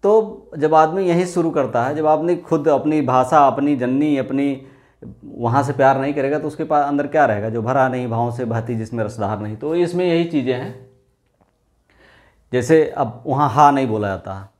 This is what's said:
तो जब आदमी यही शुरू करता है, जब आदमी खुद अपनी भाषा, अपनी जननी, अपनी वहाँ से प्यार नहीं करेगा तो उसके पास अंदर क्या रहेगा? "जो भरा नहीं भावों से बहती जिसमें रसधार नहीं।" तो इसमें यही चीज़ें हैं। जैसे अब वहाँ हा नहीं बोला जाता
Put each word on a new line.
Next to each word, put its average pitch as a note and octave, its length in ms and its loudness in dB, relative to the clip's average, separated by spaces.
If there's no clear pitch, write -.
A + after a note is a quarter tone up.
तो G#3+ 560 2
जब D#3 160 2
आदमी E3 280 4
यही F3 240 2
शुरू F3 240 -2
करता B2 340 0
है, C#3 100 -2
जब D#3 120 -2
आदमी D#3 300 2
खुद D#3+ 320 -2
अपनी D3+ 320 2
भाषा, C3 460 4
अपनी C#3 300 0
जननी, C3+ 400 0
अपनी C3+ 500 -4
वहाँ A#2+ 380 0
से C#3 100 -2
प्यार C3+ 280 4
नहीं C#3+ 140 -2
करेगा C#3+ 240 -2
तो D3+ 80 -6
उसके D3+ 180 -6
पास D3 220 0
अंदर C#3+ 200 -2
क्या D3 180 2
रहेगा? A2 240 0
"जो A2+ 140 -4
भरा C3 260 2
नहीं B2 200 -4
भावों A#2 220 -2
से A#2+ 140 -8
बहती A2+ 300 -4
जिसमें A2 300 -6
रसधार G#2+ 360 -6
नहीं।" G#2+ 160 -10
तो D3 180 -6
इसमें F3 320 0
यही E3+ 180 2
चीज़ें C3+ 300 -2
हैं। C3+ 360 -12
जैसे C#3+ 380 4
अब - 360 -6
वहाँ C#3+ 240 0
हा C#3+ 200 6
नहीं C3+ 160 0
बोला G#2+ 220 -2
जाता G2 520 -10